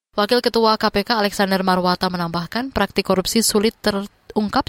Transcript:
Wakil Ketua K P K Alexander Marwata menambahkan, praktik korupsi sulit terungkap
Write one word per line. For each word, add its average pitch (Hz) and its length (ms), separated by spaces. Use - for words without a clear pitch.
Wakil 233 320
Ketua 226 320
K 214 160
P 202 160
K 226 160
Alexander 190 400
Marwata 180 480
menambahkan, 175 640
praktik 202 320
korupsi 185 320
sulit 214 400
terungkap 208 880